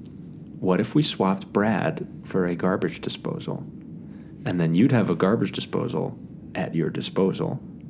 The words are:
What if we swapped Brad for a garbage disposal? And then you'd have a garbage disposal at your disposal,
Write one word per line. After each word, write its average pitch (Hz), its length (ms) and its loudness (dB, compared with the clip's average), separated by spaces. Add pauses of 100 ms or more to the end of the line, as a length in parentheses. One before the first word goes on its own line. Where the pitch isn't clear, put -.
(580)
What 92 220 4
if - 160 0
we 151 80 8
swapped - 480 0
Brad 101 520 2 (200)
for 92 220 0
a 87 100 0
garbage 90 440 0
disposal? - 640 -6 (800)
And 87 160 0
then 82 140 4
you'd 117 160 8
have 107 180 6
a 87 60 2
garbage 95 380 4
disposal - 680 -2 (380)
at - 180 -4
your 80 160 2
disposal, - 680 0 (300)